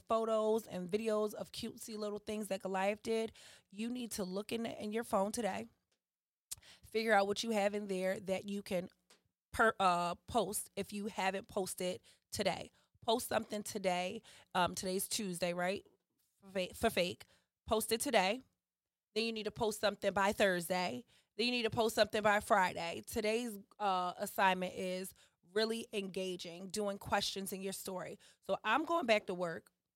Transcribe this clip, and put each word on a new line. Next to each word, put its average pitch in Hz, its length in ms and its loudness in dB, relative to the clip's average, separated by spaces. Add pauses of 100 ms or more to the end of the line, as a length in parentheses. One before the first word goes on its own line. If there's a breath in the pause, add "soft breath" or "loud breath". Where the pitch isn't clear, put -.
photos 220 580 2
and 180 240 -6
videos 214 440 0
of - 180 -10
cutesy 226 460 -10
little 208 200 -6
things 214 300 -6
that 196 140 -4
Goliath 190 400 0
did. 226 300 0 (380 loud breath)
You 220 200 -6
need 247 220 -6
to 208 120 -4
look 185 280 -4
in, 226 120 -2
in 214 260 -6
your 226 140 -2
phone 208 280 2
today, 214 340 -4 (1200 loud breath)
figure 220 220 2
out 202 140 6
what 202 180 0
you 226 60 -2
have 202 240 2
in 208 140 -4
there 190 360 -2
that 185 240 -2
you 202 140 -4
can 180 260 -4 (640)
per-, 226 260 4
uh, 175 360 4 (120)
post 208 500 -2
if 202 180 -6
you 208 200 -4
haven't 190 340 -2
posted 185 520 -4 (320 soft breath)
today. - 380 -2 (340 soft breath)
Post 240 240 0
something 220 340 -2
today. 185 600 -2 (320 loud breath)
Um, 180 200 2
today's 185 320 -2
Tuesday, 180 460 -2
right? 180 320 -2 (560)
For 196 180 -8
fa-, 180 160 -2
for 226 140 2
fake. 185 380 0 (400 soft breath)
Post 220 260 2
it 226 80 2
today. 220 400 4 (720)
Then 220 100 0
you 226 80 0
need 220 120 -6
to 208 60 -4
post 220 300 -2
something 202 320 2
by 196 200 4
Thursday. 185 720 2 (320 soft breath)
Then 226 100 2
you 247 60 2
need 240 120 0
to 214 60 0
post 226 240 2
something 214 280 2
by 208 180 4
Friday. 185 720 2
Today's, 226 400 0 (300)
uh, 185 380 0
assignment 185 580 2
is 185 360 -4 (420 soft breath)
really 226 380 0
engaging, 185 760 -6
doing 202 300 -2
questions 202 540 -2
in 190 100 -4
your 196 100 -2
story. 185 460 -8 (280 loud breath)
So 190 160 4
I'm 247 220 4
going 339 220 2
back 214 200 4
to 196 80 -4
work 175 320 -4 (300)